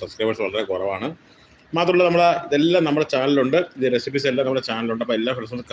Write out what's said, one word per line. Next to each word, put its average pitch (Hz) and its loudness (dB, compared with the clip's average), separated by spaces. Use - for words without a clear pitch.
സബ്സ്ക്രൈബേഴ്സ് 110 -4
വളരെ 104 -4
കുറവാണ്. 95 -4
മാത്രമല്ല 175 4
നമ്മളെ 170 6
ഇതെല്ലാം 165 2
നമ്മുടെ 147 0
ചാനലുണ്ട്, 139 2
ഇത് 131 -2
റെസിപ്പീസ് 135 -2
എല്ലാം 127 0
നമ്മുടെ 131 -2
ചാനലുണ്ട്. 113 -4
അപ്പോൾ 113 -2
എല്ലാ 120 -2
ഫ്രണ്ട്സും 117 -10
ഒന്ന് 123 -14